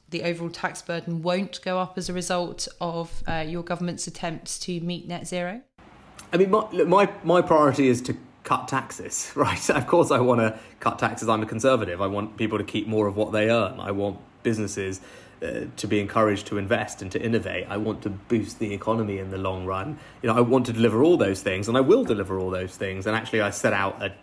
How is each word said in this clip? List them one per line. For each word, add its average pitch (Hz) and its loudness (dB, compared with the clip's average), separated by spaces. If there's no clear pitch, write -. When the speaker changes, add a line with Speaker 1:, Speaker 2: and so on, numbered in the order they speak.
Speaker 1:
the 165 -6
overall 170 -4
tax 170 -8
burden 170 -6
won't 180 -2
go 185 -2
up 185 -4
as 175 -6
a 185 -4
result 175 -4
of, 170 -4
uh, 165 -2
your 170 -6
government's 170 -6
attempts 165 -8
to 175 -6
meet 170 -6
net 175 -8
zero? 180 -6
Speaker 2:
I 175 4
mean, 190 6
my, 214 4
look, 170 4
my, 190 6
my 175 6
priority 147 6
is 120 4
to - -4
cut - -2
taxes, - -6
<laughs> - -12
right? - 0
Of 143 2
course 170 6
I 139 4
wanna 117 4
cut - 0
taxes. 110 -2
I'm 110 2
a 107 -6
conservative. 110 2
I 98 2
want 104 -4
people 110 0
to 104 0
keep 104 -4
more 107 2
of 98 -2
what 107 0
they 110 2
earn. 113 2
I 95 -6
want 101 -2
businesses, 101 -2
uh, - -6
to - -6
be 104 2
encouraged 104 0
to 101 -4
invest 104 -2
and 95 -10
to - -4
innovate. 95 -2
I 101 -4
want 107 -4
to 110 -4
boost 98 -4
the 104 -4
economy 107 -2
in 95 -8
the 95 -6
long 95 -4
run. 95 -6
You 123 -2
know, 113 2
I 123 0
want 123 2
to 117 -4
deliver 113 4
all 170 6
those 98 2
things, 98 -2
and 117 2
I 131 4
will 202 6
deliver 98 -2
all 92 -2
those 92 -6
things. 95 -6
And 107 0
actually, 110 -2
I 101 0
set 107 0
out 98 -2
a 98 -6